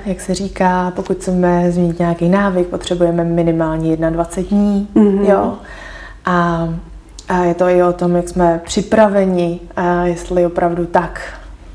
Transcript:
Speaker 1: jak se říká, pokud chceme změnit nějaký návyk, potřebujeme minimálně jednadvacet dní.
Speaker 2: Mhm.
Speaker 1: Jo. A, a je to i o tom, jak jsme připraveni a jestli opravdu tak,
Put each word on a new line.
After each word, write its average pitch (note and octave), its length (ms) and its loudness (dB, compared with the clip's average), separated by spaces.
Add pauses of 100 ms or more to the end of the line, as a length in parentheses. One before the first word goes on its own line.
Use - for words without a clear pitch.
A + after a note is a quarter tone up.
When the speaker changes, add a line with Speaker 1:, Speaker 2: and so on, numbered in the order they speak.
Speaker 1:
jak F#3 160 -4
se F#3 120 -4
říká, F3+ 640 0
pokud F#3 220 -4
chceme F3+ 540 2
změnit F3 280 0
nějaký E3+ 300 0
návyk, F#3 380 2
potřebujeme F3 560 0
minimálně E3 680 0
jednadvacet E3 600 -2
dní. G3+ 460 2
Speaker 2:
Mhm. G3+ 300 4
Speaker 1:
Jo. G3+ 280 2 (720)
A, E3+ 440 0 (600)
a F3+ 140 2
je F3 100 2
to F3+ 140 0
i F3+ 160 4
o F3 100 2
tom, F3 220 0
jak F3 140 -2
jsme E3+ 360 2
připraveni F#3+ 960 0 (160)
a F3 300 0
jestli F3 400 0
opravdu F3 400 0
tak, E3+ 360 -2 (540)